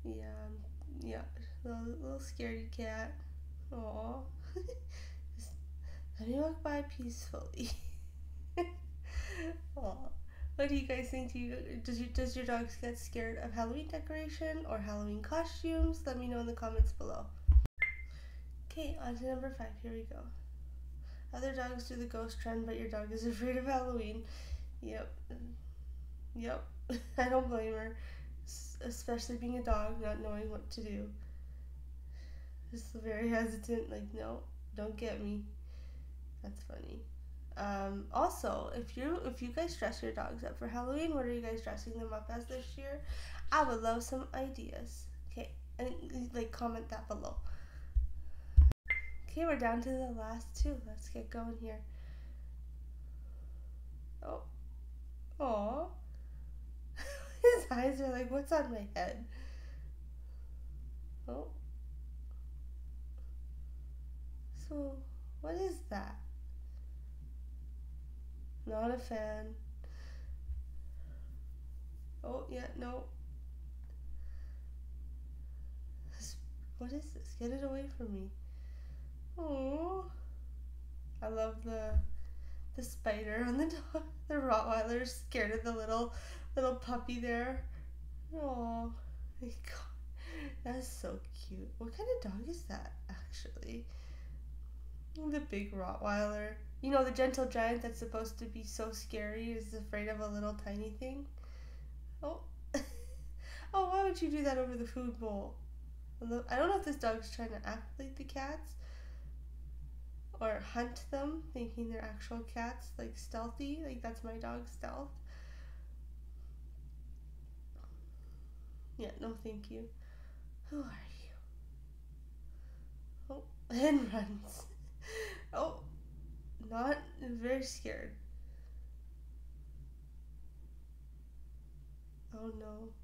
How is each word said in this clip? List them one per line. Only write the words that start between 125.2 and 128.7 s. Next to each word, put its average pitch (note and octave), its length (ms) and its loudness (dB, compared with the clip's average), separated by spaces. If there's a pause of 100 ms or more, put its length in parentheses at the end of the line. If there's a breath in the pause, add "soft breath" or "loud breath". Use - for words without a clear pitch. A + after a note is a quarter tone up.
Oh, - 260 0 (880)
not B3 280 4 (240)
very B3 420 2
scared. - 480 -4 (4000 loud breath)